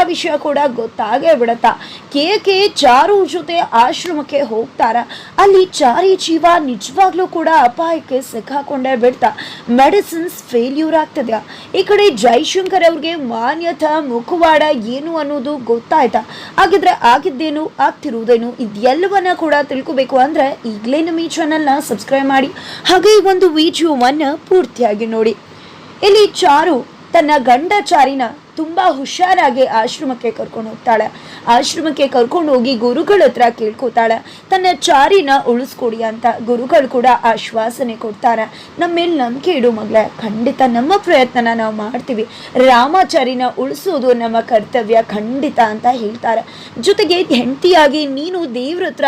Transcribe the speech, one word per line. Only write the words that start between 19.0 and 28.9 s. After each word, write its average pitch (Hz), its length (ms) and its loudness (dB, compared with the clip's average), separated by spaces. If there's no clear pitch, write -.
ಕೂಡ 311 280 -2
ತಿಳ್ಕೊಬೇಕು 269 560 -4
ಅಂದ್ರೆ 285 480 0
ಈಗ್ಲೇ 226 360 -4
ನಮ್ಮ 330 180 -4
ಈ 330 80 -6
ಚಾನೆಲ್ನ 311 400 -2
ಸಬ್ಸ್ಕ್ರೈಬ್ 269 400 -2
ಮಾಡಿ, 269 180 2
ಹಾಗೆ 381 340 4
ಈ - 20 6
ಒಂದು 370 280 4
ವಿಡಿಯೋವನ್ನ 302 760 0
ಪೂರ್ತಿಯಾಗಿ 233 580 0
ನೋಡಿ. 220 300 0
ಇಲ್ಲಿ 415 240 6
ಚಾರು 302 600 2
ತನ್ನ 311 260 2
ಗಂಡ 262 420 2
ಚಾರಿನ 277 420 2
ತುಂಬಾ 339 340 0